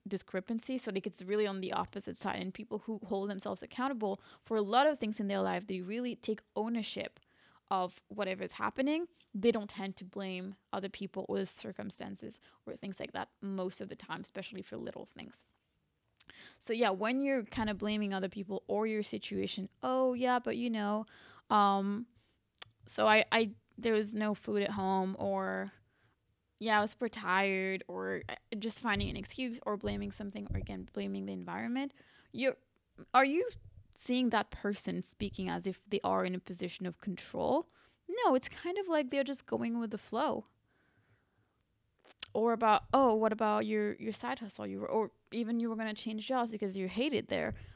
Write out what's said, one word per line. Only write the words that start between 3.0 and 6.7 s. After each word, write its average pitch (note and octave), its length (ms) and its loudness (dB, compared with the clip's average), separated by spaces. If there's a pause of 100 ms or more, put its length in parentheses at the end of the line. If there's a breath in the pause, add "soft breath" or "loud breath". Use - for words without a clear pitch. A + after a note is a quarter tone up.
hold G3 240 -2
themselves G3 340 -4
accountable A3 580 -2 (240 loud breath)
for A3+ 120 0
a G#3+ 60 4
lot A#3 240 6
of D4+ 120 4
things G#3+ 220 -2
in G3+ 60 0
their G3 140 2
life, F#3+ 260 0
they F#3 140 -4
really A3+ 360 -4
take A3 240 -4 (160)
ownership A3 640 -4 (520 soft breath)